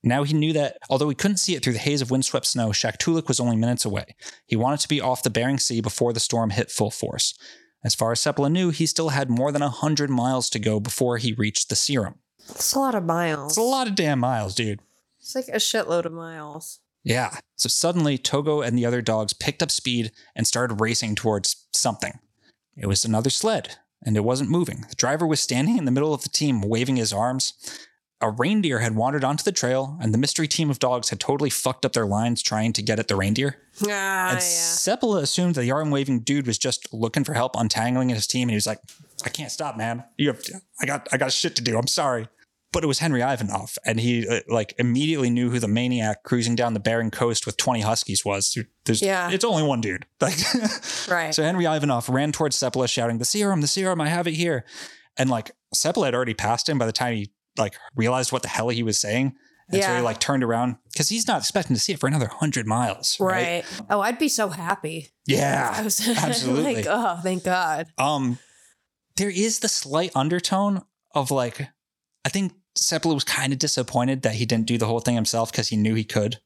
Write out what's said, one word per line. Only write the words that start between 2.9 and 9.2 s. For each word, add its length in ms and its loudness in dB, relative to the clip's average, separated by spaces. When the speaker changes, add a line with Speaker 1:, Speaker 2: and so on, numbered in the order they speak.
Speaker 1:
was 120 0
only 160 2
minutes 300 2
away. 300 -4
He 80 0
wanted 260 0
to 60 -2
be 120 0
off 240 -2
the 60 0
Bering 300 0
Sea 200 0
before 320 0
the 80 -2
storm 320 0
hit 200 -2
full 200 0
force. 420 -4
As 120 2
far 160 0
as 80 0
Seppala 320 2
knew, 180 2
he 160 0
still 240 0
had 200 0